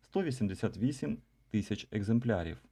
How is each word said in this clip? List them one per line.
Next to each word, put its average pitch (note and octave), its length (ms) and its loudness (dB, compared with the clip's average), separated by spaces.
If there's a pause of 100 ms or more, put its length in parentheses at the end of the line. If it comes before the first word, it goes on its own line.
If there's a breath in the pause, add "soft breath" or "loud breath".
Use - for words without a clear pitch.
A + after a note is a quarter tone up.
сто - 200 -2
вісімдесят A2 540 -2
вісім C#3+ 420 -2 (320)
тисяч G2+ 400 -2
екземплярів. G#2 800 2